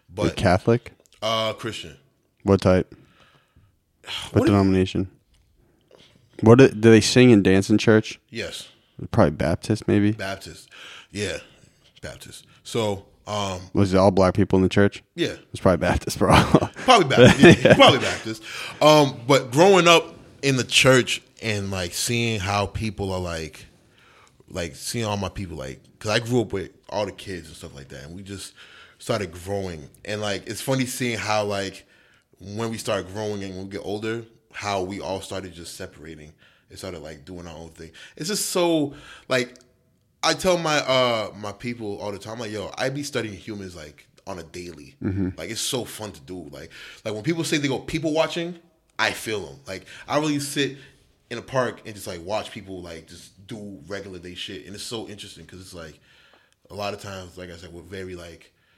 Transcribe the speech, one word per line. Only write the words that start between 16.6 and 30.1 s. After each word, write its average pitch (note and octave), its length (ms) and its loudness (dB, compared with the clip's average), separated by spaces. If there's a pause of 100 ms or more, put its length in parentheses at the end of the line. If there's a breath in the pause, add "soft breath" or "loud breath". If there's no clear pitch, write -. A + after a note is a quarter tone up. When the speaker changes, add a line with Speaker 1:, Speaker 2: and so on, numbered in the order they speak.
Speaker 1:
Probably G#3+ 240 6
Baptist. C3 560 8
Yeah, - 100 10
Speaker 2:
<laughs> - 20 -2
Speaker 1:
probably F#3 240 8
Baptist. G#2+ 420 -6 (400 loud breath)
Um, D3 440 6
but B2 240 2
growing F3 380 6
up E3 260 4 (280)
in C#3 140 2
the A#2+ 80 0
church - 580 4 (200)
and, G2+ 280 -4
like, F#2 240 -6
seeing A#2 460 -2
how G2+ 260 -2
people G2+ 460 -6
are, F#2 80 -4
like, E2 460 -10 (840 soft breath)
like, E2+ 260 -8
seeing - 300 -6
all G#2 100 -2
my F#2+ 140 -4
people, E2+ 260 -10
like, C2+ 240 -12 (180)
'cause G#2+ 140 -6
I A2+ 80 4
grew A#2+ 220 0
up F#2+ 100 -6
with F#2+ 180 -6 (200)
all G#2 160 -4
the F#2 60 -10
kids E2+ 360 -14
and D#2 80 -20
stuff D2 180 -18
like C#2 140 -18
that, C2+ 160 -18
and D#2+ 100 -16
we G2+ 80 -16
just F#2+ 300 -14 (460 soft breath)
started G2+ 340 -6
growing. F2 560 -8 (160)
And, G#2 160 -8